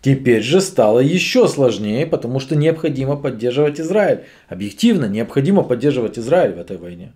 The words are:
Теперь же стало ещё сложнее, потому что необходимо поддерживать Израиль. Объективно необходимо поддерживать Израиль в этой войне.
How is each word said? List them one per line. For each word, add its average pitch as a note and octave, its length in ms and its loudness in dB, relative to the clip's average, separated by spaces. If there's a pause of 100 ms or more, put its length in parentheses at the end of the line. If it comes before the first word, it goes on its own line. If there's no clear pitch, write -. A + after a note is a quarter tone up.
Теперь B2 380 4
же D3+ 180 2
стало A2+ 380 2
ещё F3 480 2
сложнее, A#2+ 600 0
потому C3 340 -4
что D#3 160 -4
необходимо D3 580 0
поддерживать C#3 640 -2
Израиль. E3 460 -2 (240)
Объективно C3+ 560 0
необходимо C3+ 580 0
поддерживать B2 560 -2
Израиль B2 360 0
в E2+ 40 -12
этой F2 180 -12
войне. F2 400 -16